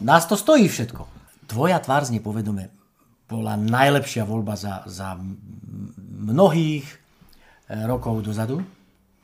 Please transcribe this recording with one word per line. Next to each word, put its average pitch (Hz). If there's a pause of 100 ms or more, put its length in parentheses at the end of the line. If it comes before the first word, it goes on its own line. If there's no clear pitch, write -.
nás 160
to 214
stojí 247
všetko? - (380)
Tvoja 156
tvár 139
znie 120
povedome 104 (500)
bola 113
najlepšia 123
voľba 107
za, 95
za 95
m-, 95 (880)
mnohých, 156
e, - (880)
rokov 117
dozadu. 110 (640)